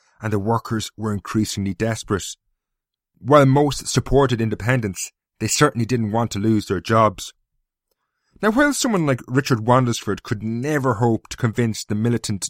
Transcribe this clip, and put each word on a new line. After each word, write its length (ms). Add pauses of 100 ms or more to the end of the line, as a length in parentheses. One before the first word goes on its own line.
(200)
and 120
the 60
workers 580
were 160
increasingly 640
desperate. 640 (800)
While 280
most 420
supported 520
independence, 720 (300)
they 80
certainly 360
didn't 280
want 180
to 80
lose 280
their 140
jobs. 520 (1080)
Now, 100
while 220
someone 340
like 220
Richard 300
Wandesford 640
could 180
never 520
hope 340
to 80
convince 480
the 100
militant 560